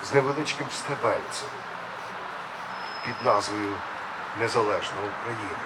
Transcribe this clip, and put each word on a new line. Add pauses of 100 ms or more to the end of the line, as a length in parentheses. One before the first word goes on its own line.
з
невеличким
стебельцем (1600)
під (100)
назвою (640)
Незалежна
Україна.